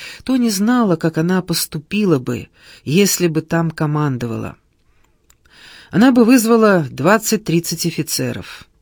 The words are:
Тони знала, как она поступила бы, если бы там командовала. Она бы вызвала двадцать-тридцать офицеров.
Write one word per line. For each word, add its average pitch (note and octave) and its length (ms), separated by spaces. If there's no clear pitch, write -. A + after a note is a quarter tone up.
Тони B3 240
знала, G#3 480
как E3 220
она F3+ 240
поступила E3+ 760
бы, A#2+ 300
если F3 440
бы D#3 140
там E3 280
командовала. B2+ 880
Она B3 220
бы A#3+ 120
вызвала A3 680
двадцать-тридцать E3+ 960
офицеров. C3+ 800